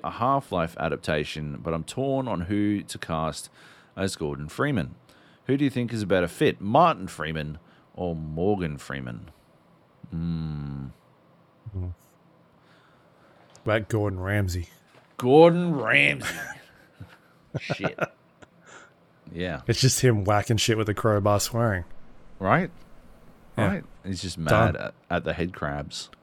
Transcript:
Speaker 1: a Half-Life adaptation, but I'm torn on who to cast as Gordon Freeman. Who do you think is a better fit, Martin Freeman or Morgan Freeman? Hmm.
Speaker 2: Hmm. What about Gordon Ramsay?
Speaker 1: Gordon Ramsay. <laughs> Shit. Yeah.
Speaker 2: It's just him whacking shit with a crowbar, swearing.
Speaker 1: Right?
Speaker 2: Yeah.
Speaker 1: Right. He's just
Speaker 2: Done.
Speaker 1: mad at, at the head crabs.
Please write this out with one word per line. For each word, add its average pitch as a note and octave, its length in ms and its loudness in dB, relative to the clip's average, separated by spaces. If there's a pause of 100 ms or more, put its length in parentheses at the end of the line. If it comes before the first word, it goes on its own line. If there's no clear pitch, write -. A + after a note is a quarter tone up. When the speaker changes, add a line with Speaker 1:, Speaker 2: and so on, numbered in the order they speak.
Speaker 1:
a - 80 -6
Half-Life A2+ 680 0
adaptation, D2+ 840 -4
but E2 120 -4
I'm E2 100 -4
torn C3+ 440 -2
on F2+ 140 -2
who G#2 420 0
to - 160 -12
cast D#2+ 500 -4 (460)
as F#2 200 -2
Gordon D2 320 -6
Freeman. B2 480 -2 (500)
Who C3+ 120 2
do C#3+ 60 0
you C3+ 80 4
think A#2+ 220 -4
is A2 100 -2
a F#2+ 40 -4
better F2+ 200 4
fit, - 340 0
Martin A2+ 460 4
Freeman D#2 500 -6 (380)
or F2 200 -4
Morgan D#2+ 600 -2
Freeman? B1+ 520 -10 (840)
Hmm. D#2 760 -4 (840)
Speaker 2:
Hmm. F#2 100 -4 (1800)
What G#2+ 140 2
about G#2+ 120 -6
Gordon G#2 300 0
Ramsay? F#2 500 -2 (480)
Speaker 1:
Gordon E3 580 8
Ramsay. C#3 520 2 (720)
<laughs> - 600 -14
Shit. - 400 -6 (1300)
Yeah. F2 360 -6
Speaker 2:
It's A#2 140 0
just C3 200 4
him A2+ 220 4
whacking G#2 340 2
shit G#2+ 200 2
with G#2+ 120 0
a G#2 40 0
crowbar, G#2 460 4
swearing. A2 460 0 (520)
Speaker 1:
Right? C#3+ 320 4 (880)
Speaker 2:
Yeah. G#2+ 100 2
Speaker 1:
Right. G2 160 -2 (220)
He's F#2 160 -6
just F2+ 220 -6
Speaker 2:
Done. G#2+ 300 4
Speaker 1:
mad - 20 -6
at, - 180 -8 (160)
at F2 140 0
the D#2 100 -2
head E2+ 200 -2
crabs. D2 560 -6 (140)